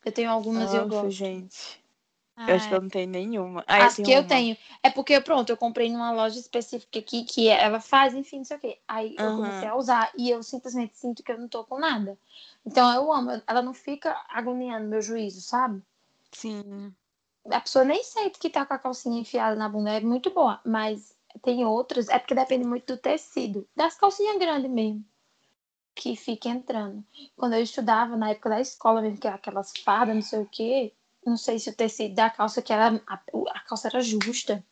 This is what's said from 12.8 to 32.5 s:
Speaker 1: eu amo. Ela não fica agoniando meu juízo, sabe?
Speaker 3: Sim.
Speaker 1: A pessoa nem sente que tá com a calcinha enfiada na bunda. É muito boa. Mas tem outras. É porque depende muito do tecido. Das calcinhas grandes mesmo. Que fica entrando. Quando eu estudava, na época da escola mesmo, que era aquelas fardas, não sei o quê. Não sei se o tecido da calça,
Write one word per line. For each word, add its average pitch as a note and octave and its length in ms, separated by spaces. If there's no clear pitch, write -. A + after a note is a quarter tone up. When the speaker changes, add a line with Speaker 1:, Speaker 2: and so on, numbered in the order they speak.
Speaker 1:
eu C#4+ 180
amo. B3 340
Ela A#3+ 160
não B3+ 120
fica D4 440
agoniando A#3+ 580
meu G#3+ 140
juízo, G#3+ 400
sabe? A#3+ 400
Speaker 3:
Sim. G3+ 600
Speaker 1:
A A#3+ 80
pessoa - 240
nem D#4+ 200
sente G4+ 360
que E4+ 100
tá C#4+ 160
com C#4+ 80
a C4 60
calcinha B3 400
enfiada A3 360
na G#3+ 120
bunda. G#3 240
É A3 80
muito A#3+ 320
boa. C#4+ 340
Mas G#3+ 480
tem B3 220
outras. A#3 440
É G#3+ 100
porque - 160
depende C4 300
muito B3 300
do - 20
tecido. B3 760
Das D#4+ 200
calcinhas G4+ 420
grandes D4 340
mesmo. G#3+ 320
Que B3 200
fica A3+ 340
entrando. G#3+ 540
Quando A#3+ 200
eu A3+ 60
estudava, A#3 540
na A3 140
época G#3+ 200
da A3 120
escola A3+ 400
mesmo, G#3+ 180
que - 80
era G3 80
aquelas G3 380
fardas, A3 320
não A3 60
sei G#3+ 180
o G#3 60
quê. A3+ 480
Não A#3+ 100
sei A3+ 240
se - 100
o - 60
tecido A3 400
da A3+ 140
calça, A3 320